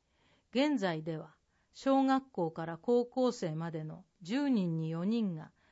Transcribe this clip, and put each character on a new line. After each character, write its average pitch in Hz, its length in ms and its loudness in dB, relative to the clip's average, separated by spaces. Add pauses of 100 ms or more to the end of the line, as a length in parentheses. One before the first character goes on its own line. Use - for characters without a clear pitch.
(500)
現 277 300 0
在 165 240 -2
で 160 140 -6
は - 180 -14 (400)
小 269 280 2
学 269 280 2
校 170 180 0
か 165 160 -8
ら 165 120 -8
高 240 280 4
校 247 260 2
生 175 220 -4
ま 165 160 -4
で 160 140 -6
の 160 200 -12 (200)
十 269 260 0
人 180 300 2
に 160 100 -2
四 165 180 -2
人 214 280 0
が 160 160 -12 (200)